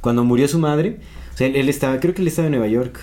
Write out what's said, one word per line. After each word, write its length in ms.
cuando 220
murió 240
su 100
madre, 400
o 20
sea, 80
él, 100
él 140
estaba, 300
creo 160
que 80
él 60
estaba 180
en 60
Nueva 140
York, 360